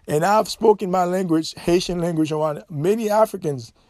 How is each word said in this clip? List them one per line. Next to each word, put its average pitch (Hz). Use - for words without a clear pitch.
And 151
I've 208
spoken 214
my 185
language, 175
Haitian 175
language, 160
around 151
many 202
Africans, 180